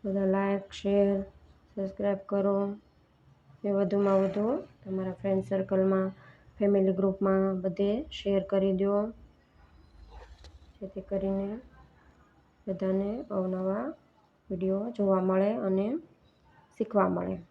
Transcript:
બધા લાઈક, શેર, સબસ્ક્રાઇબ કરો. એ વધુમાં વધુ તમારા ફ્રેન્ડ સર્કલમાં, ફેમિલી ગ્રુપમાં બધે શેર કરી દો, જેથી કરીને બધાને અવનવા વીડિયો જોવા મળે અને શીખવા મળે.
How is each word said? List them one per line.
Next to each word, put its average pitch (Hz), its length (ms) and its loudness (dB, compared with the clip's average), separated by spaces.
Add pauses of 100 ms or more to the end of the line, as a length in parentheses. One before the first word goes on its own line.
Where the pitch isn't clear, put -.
બધા 196 300 0
લાઈક, 196 320 0 (140)
શેર, 202 280 2 (640)
સબસ્ક્રાઇબ 196 460 -2 (120)
કરો. 202 260 2 (1080)
એ - 100 0
વધુમાં 196 460 4
વધુ 196 220 0 (360)
તમારા 190 400 -6
ફ્રેન્ડ 190 280 0
સર્કલમાં, 190 580 2 (500)
ફેમિલી 196 420 4
ગ્રુપમાં 190 440 2 (200)
બધે 196 280 0 (260)
શેર 196 240 0 (100)
કરી 196 300 2
દો, 196 140 2 (1800)
જેથી 190 320 -12
કરીને 196 380 -2 (1160)
બધાને 190 440 -2 (280)
અવનવા 185 480 -2 (640)
વીડિયો 190 340 -2 (120)
જોવા 190 340 4
મળે 196 220 2 (160)
અને 190 200 2 (880)
શીખવા 208 400 2
મળે. 180 220 -4 (140)